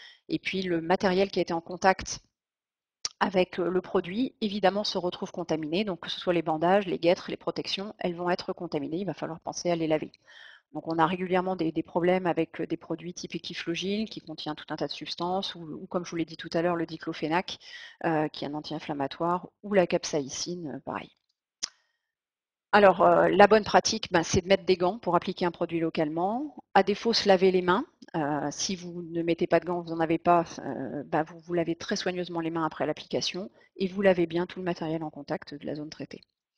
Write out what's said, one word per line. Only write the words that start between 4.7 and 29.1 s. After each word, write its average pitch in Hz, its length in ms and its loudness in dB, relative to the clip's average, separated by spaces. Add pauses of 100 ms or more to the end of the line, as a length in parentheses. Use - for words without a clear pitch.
se - 140 -4
retrouve 180 340 -4
contaminé. 165 520 -2
Donc, 185 160 -6
que - 100 -10
ce - 100 -8
soit 180 140 0
les 165 80 2
bandages, 170 440 4
les 160 120 -2
guêtres, 170 320 2
les - 80 -6
protections, - 600 -6
elles 175 160 -2
vont 175 140 -4
être 185 240 -2
contaminées. 160 460 -6
Il 202 80 -6
va 165 80 -4
falloir 160 260 -8
penser - 300 -4
à 170 60 2
les 160 100 0
laver. 156 260 0 (600)
Donc, - 120 -10
on 165 120 -2
a 160 80 4
régulièrement 185 500 -2
des, 165 160 -2
des 160 100 -2
problèmes 180 440 0
avec, 165 340 -2
euh, 156 60 -4
des 165 100 -6
produits 165 380 -10
type - 200 -10
équiflogile 180 760 -6
qui - 100 -14
contient 156 340 -10
tout - 140 -14
un 151 80 -6
tas 156 100 -4
de - 60 -8
substances, 180 640 -6
ou, 170 80 -14
ou 185 240 -12
comme 180 180 -4
je - 60 -12
vous 175 60 -8
l'ai 160 100 -2
dit 160 100 -12
tout - 160 -14
à 165 80 0
l'heure, 170 160 2
le 165 80 -2
diclofénac, 160 760 -4 (460)
euh, 156 240 2
qui - 160 -10
est 143 40 -4
un 143 60 -6
anti-inflammatoire, 151 920 -4 (140)
ou 202 100 -8
la 180 140 6
capsaïcine, 165 880 -4
euh, 143 40 -12
pareil. - 300 -8 (1600)
Alors, 196 300 8
euh, 170 300 6
la 196 160 10
bonne 196 180 6
pratique, - 480 2
ben, 170 100 4
c'est 185 200 2
de 170 40 -14
mettre 190 200 2
des 190 100 4
gants 180 220 0
pour 175 180 0
appliquer 180 300 0
un 175 40 0
produit 170 300 -2
localement. 170 760 -2 (200)
À 196 80 8
défaut, 208 320 0
se - 120 0
laver 190 240 8
les 185 120 4
mains. 185 240 2 (280)
Euh, 147 360 0
si - 260 -4
vous 175 240 -10
ne 170 220 -4